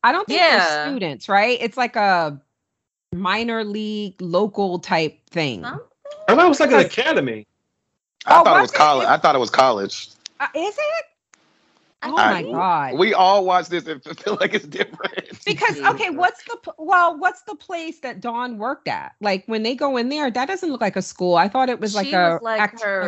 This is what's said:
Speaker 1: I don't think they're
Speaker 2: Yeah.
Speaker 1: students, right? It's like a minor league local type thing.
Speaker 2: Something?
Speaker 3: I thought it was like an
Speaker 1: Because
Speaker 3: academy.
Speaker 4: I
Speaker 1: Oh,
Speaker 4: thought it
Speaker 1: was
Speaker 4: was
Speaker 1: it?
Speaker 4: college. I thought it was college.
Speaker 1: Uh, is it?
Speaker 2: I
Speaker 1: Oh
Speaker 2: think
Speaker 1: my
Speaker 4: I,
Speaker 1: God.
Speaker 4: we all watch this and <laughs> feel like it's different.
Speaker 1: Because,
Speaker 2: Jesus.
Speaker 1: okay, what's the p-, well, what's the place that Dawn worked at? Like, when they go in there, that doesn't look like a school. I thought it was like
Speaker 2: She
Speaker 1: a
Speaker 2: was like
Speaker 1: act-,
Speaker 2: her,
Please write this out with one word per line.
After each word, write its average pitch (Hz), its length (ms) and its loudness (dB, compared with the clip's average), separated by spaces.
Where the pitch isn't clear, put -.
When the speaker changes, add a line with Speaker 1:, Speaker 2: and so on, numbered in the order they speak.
Speaker 1:
I 247 80 4
don't 392 160 -2
think 302 120 0
they're 311 180 4
Speaker 2:
Yeah. 151 280 0
Speaker 1:
students, 180 420 -6
right? 214 320 2
It's - 180 -6
like 240 180 -4
a 175 440 0
minor 214 500 -2
league 208 580 -8
local 185 580 -2
type 160 380 -4
thing. 135 320 -4
Speaker 2:
Something? 349 240 -14
Speaker 3:
I 208 80 6
thought 339 100 6
it 349 40 8
was 277 100 2
like 277 120 4
an 226 60 6
Speaker 1:
Because 175 200 4
Speaker 3:
academy. 147 500 -2
Speaker 4:
I 339 120 8
Speaker 1:
Oh, 339 40 8
Speaker 4:
thought 180 140 6
it 403 40 6
Speaker 1:
was 349 80 0
Speaker 4:
was - 40 -10
Speaker 1:
it? - 40 -2
Speaker 4:
college. 143 300 4
I 143 100 4
thought 156 180 4
it 131 40 2
was 113 100 -2
college. 107 600 0
Speaker 1:
Uh, 277 160 -4
is 392 220 -6
it? 605 280 -6
Speaker 2:
I 233 60 -8
Speaker 1:
Oh 285 60 -6
Speaker 2:
think - 20 0
Speaker 1:
my 208 220 2
Speaker 4:
I, 160 520 -2
Speaker 1:
God. 135 80 -4
Speaker 4:
we 175 160 2
all 190 280 4
watch 180 260 0
this 170 180 -6
and 147 160 -10
<laughs> 156 160 -14
feel 208 200 -6
like 196 140 -2
it's 202 140 -6
different. - 760 -10
Speaker 1:
Because, 415 300 -2
Speaker 2:
Jesus. 294 120 0
Speaker 1:
okay, 415 240 0
what's 349 320 -2
the 466 200 -14
p-, 339 140 -14
well, 339 400 2
what's 359 260 -4
the 415 120 -14
place 330 460 -12
that 233 200 -12
Dawn 240 380 -8
worked 254 280 -6
at? 76 320 -8
Like, 202 280 -4
when 220 160 -4
they 233 100 -4
go 277 240 -2
in 240 120 -2
there, 294 200 -2
that 247 180 -4
doesn't 370 240 -4
look 247 100 -6
like 196 140 -2
a 190 60 -2
school. 180 340 0
I 170 120 4
thought 254 220 0
it 240 100 -4
was 214 160 -4
like 196 120 -2
Speaker 2:
She 190 60 -4
Speaker 1:
a 175 200 4
Speaker 2:
was 165 100 -4
like 220 180 -2
Speaker 1:
act-, 214 220 -2
Speaker 2:
her, 196 240 -2